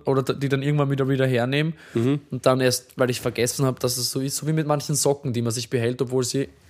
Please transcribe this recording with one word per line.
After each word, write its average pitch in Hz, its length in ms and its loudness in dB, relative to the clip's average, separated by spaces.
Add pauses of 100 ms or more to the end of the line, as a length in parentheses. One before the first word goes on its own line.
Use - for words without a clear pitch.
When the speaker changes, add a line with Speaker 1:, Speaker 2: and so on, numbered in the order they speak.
Speaker 1:
oder 135 180 2
die 135 240 -2
dann 135 160 0
irgendwann 147 260 2
wieder, 135 200 0
wieder 131 180 2
hernehmen 131 460 0 (200)
Speaker 2:
Mhm. 131 280 0 (100)
Speaker 1:
und 127 140 -4
dann 131 160 4
erst, 127 340 0
weil 127 140 2
ich 120 100 -4
vergessen 123 460 -2
hab, - 160 -2
dass - 160 0
es 120 120 -4
so 135 120 -4
ist, 135 160 -4
so 139 100 -8
wie 160 60 0
mit 156 120 0
manchen 147 300 0
Socken, 139 380 0
die 117 80 0
man 117 100 0
sich 117 180 -6
behält, 123 320 0
obwohl 127 220 0
sie 131 240 -2 (220)